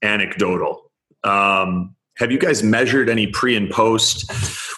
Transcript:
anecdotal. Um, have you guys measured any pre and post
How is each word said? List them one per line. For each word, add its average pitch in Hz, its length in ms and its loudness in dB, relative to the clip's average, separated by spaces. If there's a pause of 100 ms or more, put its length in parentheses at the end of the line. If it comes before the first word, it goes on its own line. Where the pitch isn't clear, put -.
anecdotal. 92 920 -2 (320)
Um, 95 720 0 (220)
have 120 140 0
you - 80 0
guys 127 240 2
measured 120 460 2
any 110 180 0
pre 120 280 0
and 101 140 -2
post 113 600 0 (480)